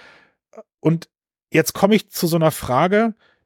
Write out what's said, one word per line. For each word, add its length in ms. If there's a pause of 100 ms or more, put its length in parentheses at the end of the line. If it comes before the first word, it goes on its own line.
(800)
Und 280 (440)
jetzt 220
komme 200
ich 160
zu 160
so 100
einer 140
Frage, 640 (320)